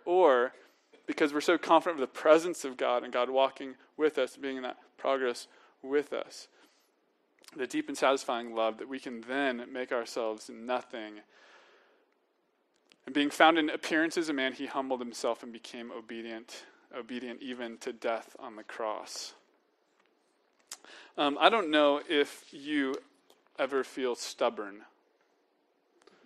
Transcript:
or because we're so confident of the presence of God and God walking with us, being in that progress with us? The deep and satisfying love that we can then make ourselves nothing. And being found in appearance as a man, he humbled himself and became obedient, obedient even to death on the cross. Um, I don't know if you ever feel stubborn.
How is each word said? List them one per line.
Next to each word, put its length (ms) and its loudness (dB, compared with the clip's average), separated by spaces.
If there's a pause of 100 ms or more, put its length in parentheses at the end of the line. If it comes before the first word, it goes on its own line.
or 480 6 (540)
because 260 2
we're 80 -2
so 160 4
confident 440 4
of 0 -
the 180 -4
presence 460 4
of 120 -8
God 260 0
and 80 -12
God 180 0
walking 460 0 (220)
with 200 2
us, 200 -2
being 200 -6
in 60 -10
that 140 -8 (200)
progress 500 -2 (340)
with 320 -2
us? 340 -10 (1080)
The 120 -4
deep 200 -4
and 100 -8
satisfying 560 0
love 260 0
that 100 -12
we 100 -8
can 220 -12
then 500 -2
make 220 -6
ourselves 600 -4
nothing. 680 -6 (1800)
And 100 -4
being 140 2
found 280 8
in 120 2
appearance 480 0
as 100 0
a 60 -2
man, 180 0
he 140 -10
humbled 340 -4
himself 420 -4
and 120 -14
became 380 -14
obedient, 760 -12 (300)
obedient 460 -8
even 360 -10
to 160 -8
death 460 -4
on 180 -16
the 60 -14
cross. 720 -8 (1800)
Um, 220 0
I 100 10
don't 200 2
know 400 4
if 420 0
you 440 -2 (640)
ever 280 0
feel 300 -4
stubborn. 640 -4 (1400)